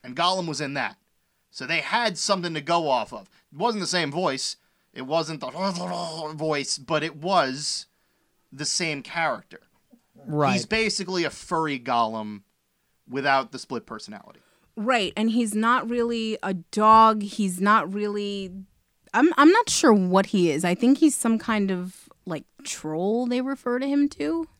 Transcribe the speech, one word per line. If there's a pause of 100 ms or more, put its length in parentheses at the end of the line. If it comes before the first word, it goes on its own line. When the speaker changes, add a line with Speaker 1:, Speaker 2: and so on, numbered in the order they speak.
Speaker 1:
and
Gollum
was
in
that. (560)
So
they
had
something
to
go
off
of. (220)
It
wasn't
the
same
voice. (380)
It
wasn't
the
<laughs>
voice,
but
it
was (680)
the
same
character. (680)
Speaker 2:
Right.
Speaker 1:
He's
basically
a
furry
Gollum (640)
without
the
split
personality. (360)
Speaker 3:
Right,
and
he's
not
really
a
dog.
He's
not
really, (640)
I'm,
I'm
not
sure
what
he
is.
I
think
he's
some
kind
of, (160)
like, (200)
troll
they
refer
to
him
to. (120)